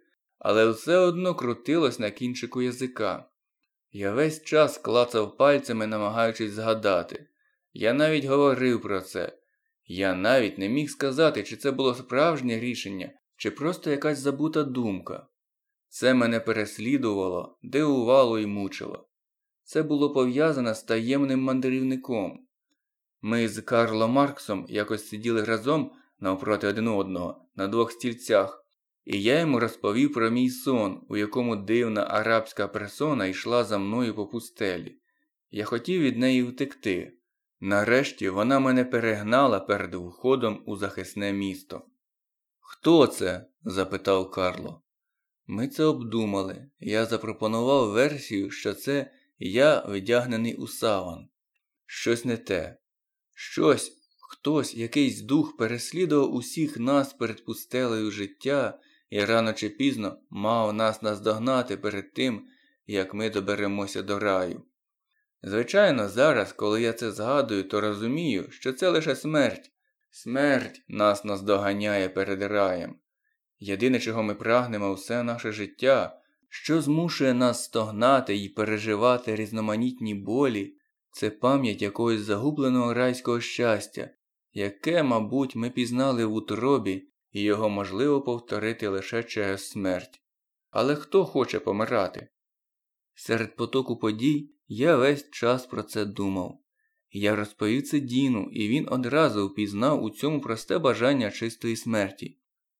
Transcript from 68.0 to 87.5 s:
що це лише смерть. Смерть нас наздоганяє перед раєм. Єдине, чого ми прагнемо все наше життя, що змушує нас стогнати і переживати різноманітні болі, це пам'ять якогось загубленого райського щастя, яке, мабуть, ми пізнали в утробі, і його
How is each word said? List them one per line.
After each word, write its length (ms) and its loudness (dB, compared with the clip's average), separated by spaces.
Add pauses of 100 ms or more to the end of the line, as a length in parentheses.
що 220 -6
це 160 0
лише 280 2
смерть. 540 -2 (400)
Смерть 800 -2
нас 360 2
наздоганяє 840 0
перед 340 -4
раєм. 560 0 (600)
Єдине, 420 0
чого 220 -2
ми 120 -2
прагнемо 600 0
все 280 -4
наше 300 -6
життя, 680 0 (280)
що 320 0
змушує 540 2
нас 300 2
стогнати 720 2
і 120 -4
переживати 880 0
різноманітні 800 -4
болі, 640 -2 (340)
це 200 -4
пам'ять 520 0
якогось 380 0
загубленого 720 0
райського 460 0
щастя, 720 -2 (420)
яке, 500 0
мабуть, 540 0
ми 140 -4
пізнали 540 0
в 100 0
утробі, 720 0 (240)
і 100 -4
його 260 2